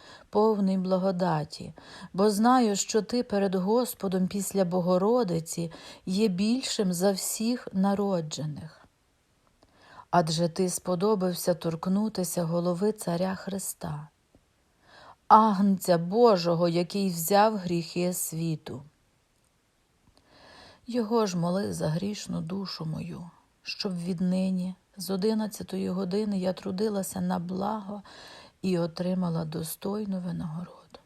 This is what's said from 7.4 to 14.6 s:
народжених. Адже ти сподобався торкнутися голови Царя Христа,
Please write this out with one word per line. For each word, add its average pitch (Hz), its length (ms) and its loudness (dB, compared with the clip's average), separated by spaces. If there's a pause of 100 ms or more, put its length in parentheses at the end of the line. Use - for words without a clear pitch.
народжених. 185 1120 -2 (1200)
Адже 165 380 2
ти 180 200 -2
сподобався 180 840 0
торкнутися 180 920 -2
голови 175 480 0
Царя 185 420 -4
Христа, 170 760 -10 (1200)